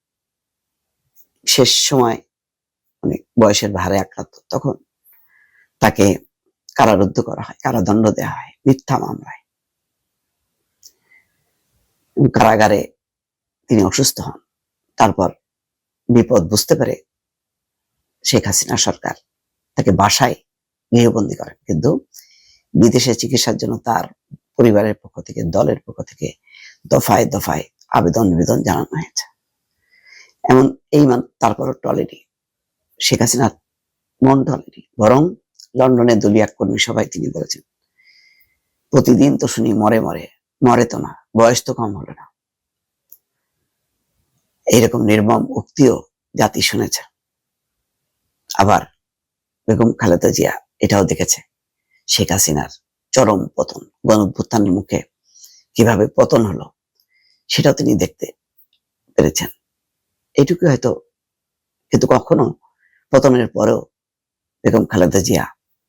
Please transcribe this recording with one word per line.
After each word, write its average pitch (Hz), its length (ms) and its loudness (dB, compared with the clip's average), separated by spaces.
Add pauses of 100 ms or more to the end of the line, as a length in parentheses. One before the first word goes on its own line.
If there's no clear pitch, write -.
(1500)
শেষ 123 240 2 (180)
সময়, 120 300 0 (840)
মানে, - 140 -4 (240)
বয়সের 104 320 2
ভারে 92 260 -4
আক্রান্ত, - 360 -10 (160)
তখন 135 240 -6 (1040)
তাকে 101 340 2 (600)
কারারুদ্ধ 107 460 2
করা - 220 -10
হয়, - 200 -16
কারাদণ্ড 110 480 0
দেওয়া - 200 -6
হয় - 220 -14 (140)
মিথ্যা 131 320 0
মামলায়। - 420 -10 (3000)
কারাগারে 107 580 2 (760)
তিনি 107 160 4
অসুস্থ - 360 -2
হন, - 180 -14 (580)
তারপর 98 340 0 (800)
বিপদ 120 340 2
বুঝতে 104 320 -2
পেরে - 280 -4 (1200)
শেখ 110 220 0
হাসিনা - 300 -4
সরকার - 380 -6 (600)
তাকে 127 160 0
বাসায় 104 440 0 (600)
গৃহবন্দী 113 380 0
করেন, - 220 -16 (100)
কিন্তু 117 400 -4 (680)
বিদেশে 117 400 2
চিকিৎসার 120 420 -4
জন্য 113 220 -8
তার 113 260 -4 (520)
পরিবারের 107 460 2
পক্ষ - 180 -20
থেকে, - 220 -12
দলের 90 340 -2 (100)
পক্ষ - 160 -16
থেকে - 300 -12 (540)
দফায় - 400 2
দফায় - 380 -6 (240)
আবেদন - 380 0
নিবেদন 87 360 0
জানানো - 340 -4
হয়েছে। - 300 -10 (1200)
এমন 131 260 4 (140)
এই 147 160 4
মান, 123 140 2 (180)
তারপরও 120 340 -2
টলেনি, - 520 -6 (760)
শেখ - 200 -2
হাসিনার 117 300 0 (760)
মন 135 180 4
টলেনি, - 380 -8 (160)
বরং 135 360 2 (420)
লন্ডনে 127 400 2
দলীয় 107 280 2
এক - 140 -6
কর্মী 104 200 -4
সভায় 110 280 -4
তিনি - 220 -10
বলেছেন, - 340 -12 (1300)
"প্রতিদিন 131 480 4
তো 135 80 -4
শুনি 113 260 -2
মরে 107 280 2
মরে, - 280 -8 (400)
মরে 120 160 4
তো 117 140 -6
না, - 160 -10 (220)
বয়স 117 260 4
তো 127 120 -8
কম 104 220 -8
হলো - 160 -16
না।" - 120 -20 (2500)
এইরকম 117 360 2
নির্মম 110 480 2
উক্তিও - 520 0 (320)
জাতি 110 280 -2
শুনেছে। - 400 -4 (1600)
আবার 98 240 2 (880)
বেগম 113 240 2
খালেদা 87 380 2
জিয়া - 220 -2 (260)
এটাও 101 260 2
দেখেছে - 360 -4 (640)
শেখ - 240 -4
হাসিনার 78 380 -2 (440)
চরম 110 340 2 (100)
পতন, - 300 -8 (200)
গণঅভ্যুত্থানের 104 640 0
মুখে 101 300 -4 (720)
কিভাবে 110 320 2 (100)
পতন 117 300 2
হলো, 76 240 -10 (800)
সেটাও - 240 0
তিনি 120 220 -2
দেখতে - 320 -4 (880)
পেরেছেন। - 340 -2 (840)
এইটুকু 170 320 0
হয়তো, 123 280 0 (960)
কিন্তু 127 160 2
কখনো 131 480 0 (580)
পতনের 127 360 4
পরেও 110 320 0 (840)
বেগম 110 220 2
খালেদা 92 340 2
জিয়া - 260 -2 (420)